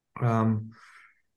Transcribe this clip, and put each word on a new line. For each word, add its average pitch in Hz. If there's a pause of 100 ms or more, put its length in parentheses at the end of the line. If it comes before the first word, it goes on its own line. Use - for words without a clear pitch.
(220)
Ähm, 110 (600)